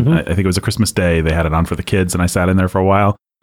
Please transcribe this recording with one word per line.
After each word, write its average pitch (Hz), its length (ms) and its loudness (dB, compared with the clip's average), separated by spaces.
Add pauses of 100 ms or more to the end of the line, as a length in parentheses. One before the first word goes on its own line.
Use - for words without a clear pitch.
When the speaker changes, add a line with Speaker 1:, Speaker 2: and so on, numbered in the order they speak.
Speaker 1:
Mm-hmm. 151 80 2
Speaker 2:
I, 82 80 2
I - 40 -12
think 92 140 -2
it 95 80 0
was 92 100 0
a - 40 -2
Christmas 107 300 -2
day. 87 300 0
They 78 120 0
had 82 120 0
it 78 80 -2
on 82 120 0
for 85 100 -4
the 85 80 -6
kids, 92 300 -2
and 90 80 -2
I 87 40 2
sat 90 240 0
in 92 80 2
there 92 120 2
for 95 100 -2
a 92 60 2
while. 98 300 2 (280)